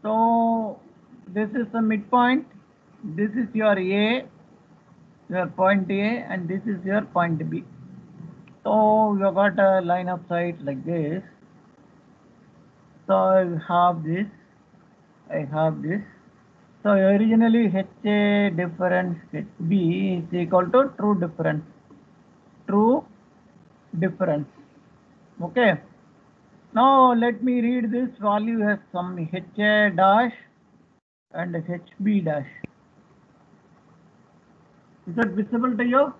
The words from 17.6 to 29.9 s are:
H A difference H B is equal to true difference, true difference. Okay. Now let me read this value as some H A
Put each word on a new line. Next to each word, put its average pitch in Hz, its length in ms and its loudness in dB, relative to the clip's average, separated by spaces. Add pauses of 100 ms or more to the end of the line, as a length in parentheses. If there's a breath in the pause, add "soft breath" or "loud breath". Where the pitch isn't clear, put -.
H 190 200 0 (180)
A 208 460 2
difference 175 680 -2 (160)
H 151 100 -8 (240)
B 180 540 0
is 165 100 -10
equal 175 380 0
to 269 260 2
true 208 220 0
difference, 160 460 -4 (1040)
true 220 360 2 (960)
difference. 165 480 -2 (960)
Okay. 175 380 0 (920)
Now 254 420 6
let 233 280 0
me 247 180 0
read 233 300 -2
this 247 200 -2 (100)
value 208 420 0
as 208 160 0 (140)
some 180 260 -8
H 170 240 -6 (160)
A 208 320 2